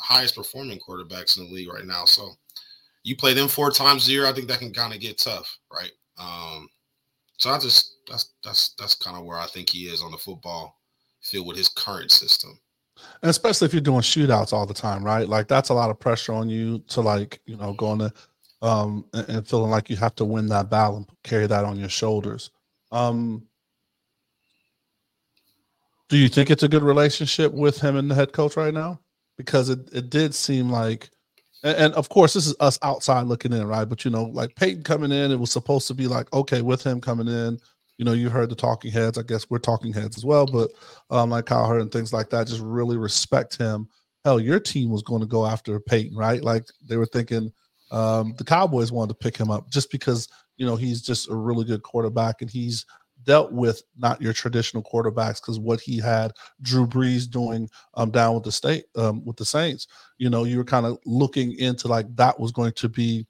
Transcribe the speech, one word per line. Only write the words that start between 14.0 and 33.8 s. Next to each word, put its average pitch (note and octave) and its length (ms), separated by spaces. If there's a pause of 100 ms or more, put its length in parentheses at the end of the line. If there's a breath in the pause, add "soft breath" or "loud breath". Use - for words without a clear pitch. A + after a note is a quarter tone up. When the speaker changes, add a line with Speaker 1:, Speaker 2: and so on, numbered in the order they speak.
Speaker 2:
shootouts A#2 520
all G#2+ 140
the G#2 80
time, G2+ 300
right? G#2+ 240
Like, G#2+ 180
that's C3+ 220
a C3 60
lot A#2 160
of G#2 100
pressure A#2 320
on A2 160
you A2+ 400
to, - 120
like, G#2 460
you A2 100
know, G2+ 160
going G#2+ 280
to, G#2+ 120 (480 soft breath)
um, G#2 520
and, A2+ 160
and A2 200
feeling A2+ 220
like G#2+ 180
you A2 80
have G#2+ 200
to A2 80
win G#2+ 240
that G2+ 200
battle G#2+ 280
and G#2 100 (160)
carry G#2+ 240
that G#2 180
on G2+ 140
your G2 100
shoulders. G#2+ 600 (400)
Um, A#2 560 (2500)
do D3 80
you C#3 120
think C3+ 220
it's D3+ 120
a D3+ 60
good D3+ 140
relationship D3 720
with C#3+ 280
him C#3 160
and C#3 140
the C#3 40
head C#3 180
coach D3 240
right D#3 180
now? D#3+ 260 (360)
Because C3 320
it, B2+ 120 (120)
it B2 180
did D3 240
seem B2+ 360
like, A2+ 400 (520)
and, D3+ 140
and D#3 180
of D3 140
course, F3 240
this D#3 140
is D3 140
us C#3 220
outside C3 440
looking B2 260
in, A2 140
right? A2 180